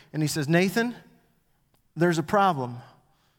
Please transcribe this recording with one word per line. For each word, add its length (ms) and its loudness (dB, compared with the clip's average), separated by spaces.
And 100 -2
he 40 0
says, 200 -4
"Nathan, 480 2
there's 200 2
a 60 -2
problem. 540 0